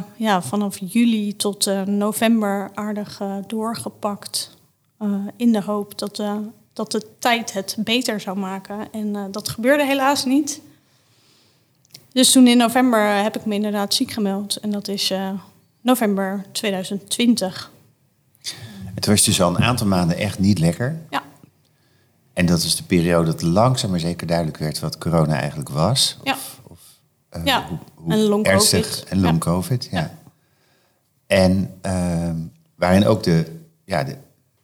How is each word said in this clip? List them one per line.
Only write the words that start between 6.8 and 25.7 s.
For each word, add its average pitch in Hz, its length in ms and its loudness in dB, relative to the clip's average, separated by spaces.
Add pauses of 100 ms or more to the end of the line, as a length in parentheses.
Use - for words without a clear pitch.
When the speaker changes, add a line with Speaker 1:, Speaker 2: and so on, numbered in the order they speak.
Speaker 1:
de 220 140 -4 (120)
tijd 233 340 0
het 196 260 -8
beter 226 420 0
zou 190 180 -8
maken. 196 540 -8
En, 208 240 -6
eh, 202 140 -6
dat 208 180 -8
gebeurde 277 380 2
helaas 277 380 0
niet. 285 360 0 (1500)
Dus 254 200 4
toen 254 140 8
in 240 100 6
november 226 640 4
heb 214 140 -2
ik - 80 -10
me 208 100 -2
inderdaad 208 400 -2
ziek 254 160 -2
gemeld. 202 460 -2
En 214 140 -6
dat 202 180 -4
is, 202 220 -4
eh, 190 200 -4 (500)
november 202 720 0
tweeduizend 196 580 -6
twintig. 240 600 0 (1200)
Speaker 2:
Het - 120 -6
was 101 180 4
dus 104 180 4
al 87 140 4
een 98 80 2
aantal 117 220 0
maanden 101 300 2
echt 104 220 -4
niet 98 200 4
lekker. 160 420 0 (100)
Speaker 1:
Ja. - 120 -4 (1120)
Speaker 2:
En 90 140 2
dat 85 160 4
is - 140 -2
de - 60 -8
periode 85 480 4
dat 78 120 -4
langzaam 107 480 2
maar 90 100 0
zeker 85 260 -4
duidelijk 82 300 -2
werd 76 240 -4
wat 78 180 -6
corona 80 400 2
eigenlijk 71 300 -6
was. 85 560 0